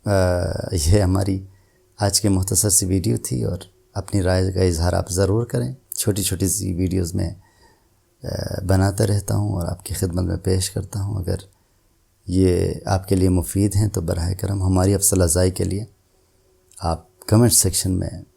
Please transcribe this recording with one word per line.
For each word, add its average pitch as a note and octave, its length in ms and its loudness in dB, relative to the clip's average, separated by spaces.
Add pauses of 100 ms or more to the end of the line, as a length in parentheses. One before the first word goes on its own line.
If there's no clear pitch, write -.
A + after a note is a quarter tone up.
अ, F#2 680 0
ये E2+ 260 4
हमारी F#2+ 480 0 (520)
आज G2 180 0
की G#2 100 0
मुख्तसर F#2+ 420 2
सी - 160 2
वीडियो F#2+ 320 0
थी - 260 -4
और - 260 -6 (260)
अपनी G2+ 240 -2
राय F#2 320 2
का F#2+ 100 0
इजहार F2 320 2
आप F2+ 160 -2
ज़रूर G2 340 2
करें। B2+ 320 -4 (200)
छोटी G2+ 260 -2
छोटी F#2 260 0
सी F#2+ 240 -2
वीडियोज़ F2+ 440 -2
में, F#2 240 -4 (840)
अ, - 380 -6
बनाता G2 420 2
रहता G#2 300 0
हूँ G2+ 200 0
और F2 120 -4
आपकी - 280 -8
खिदमत F2+ 300 -2
में F2+ 140 -2
पेश F#2+ 300 0
करता G2 320 -6
हूँ। G2+ 180 -4
अगर F#2 240 -4 (840)
ये F2+ 600 2
आपके F#2+ 260 0
लिए F#2 140 4
मुफीद F#2+ 460 0
हैं G#2 140 2
तो F#2+ 120 -4
बराह F2 320 -2
करम F#2+ 300 -4
हमारी F#2 300 2
अफसला F#2+ 320 2
अफजाई F2+ 260 2
के F#2 140 -4
लिए F#2 220 -4 (960)
आप E2 260 -4 (200)
कमेंट A2 240 6
सेक्शन - 380 0
में F2+ 340 -4 (120)